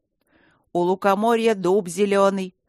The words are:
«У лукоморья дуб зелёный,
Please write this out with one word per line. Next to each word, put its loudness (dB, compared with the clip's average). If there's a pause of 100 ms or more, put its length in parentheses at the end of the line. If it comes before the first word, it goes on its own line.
(720)
«У -2
лукоморья 0
дуб 0
зелёный, 0 (140)